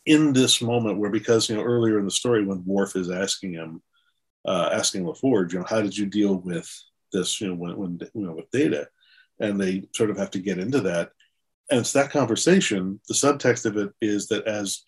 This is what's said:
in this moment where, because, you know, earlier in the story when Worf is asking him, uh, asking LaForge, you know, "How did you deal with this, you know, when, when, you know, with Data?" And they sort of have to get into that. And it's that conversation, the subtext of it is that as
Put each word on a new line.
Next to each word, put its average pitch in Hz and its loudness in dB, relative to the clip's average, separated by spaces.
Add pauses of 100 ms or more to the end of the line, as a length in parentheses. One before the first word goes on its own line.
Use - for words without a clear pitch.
in 151 6
this 127 4
moment 113 0
where, 104 0
because, 110 2
you 110 -2
know, 107 -2
earlier 113 2
in 101 0
the 95 -2
story 113 2
when 95 -4
Worf 98 0
is 90 -2
asking 95 -4
him, 82 -12 (640)
uh, 90 0
asking 104 -2
LaForge, 92 2
you 92 -4
know, 87 -6
"How 110 0
did 98 -2
you 104 -2
deal 101 2
with 87 -6 (440)
this, 90 -2
you 107 -4
know, 90 -4
when, 87 -8
when, 87 -6 (140)
you 104 -6
know, 82 -8
with 80 -14
Data?" 117 0 (520)
And 101 0
they 95 -2
sort 107 2
of 92 -6
have 98 -4
to 98 -4
get 92 -2
into 123 0
that. 87 -2 (600)
And 127 4
it's - -4
that 139 2
conversation, 113 2
the 110 -6
subtext 135 2
of 104 0
it 101 -2
is 104 0
that 104 -2
as 104 -4